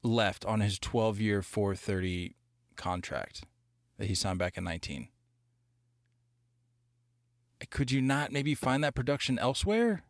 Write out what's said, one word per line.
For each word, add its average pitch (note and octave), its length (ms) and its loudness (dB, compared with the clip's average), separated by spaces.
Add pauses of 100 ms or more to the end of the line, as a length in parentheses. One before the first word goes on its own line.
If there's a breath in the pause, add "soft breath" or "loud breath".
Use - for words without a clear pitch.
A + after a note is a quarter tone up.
left A2+ 440 2
on G#2+ 160 2
his G2+ 180 0
twelve-year, G#2+ 600 2
four G2 340 0
thirty F#2 600 -2 (420)
contract - 680 -6 (540)
that G#2 100 -4
he G2 80 0
signed F#2 240 -2
back F2+ 180 -2
in F#2 60 -6
nineteen. E2 460 -6 (2500)
Could B2+ 220 0
you C3+ 100 2
not C3+ 300 2
maybe C#3+ 240 0
find C3+ 280 0
that C#3+ 120 0
production C3 420 0
elsewhere? G3+ 720 2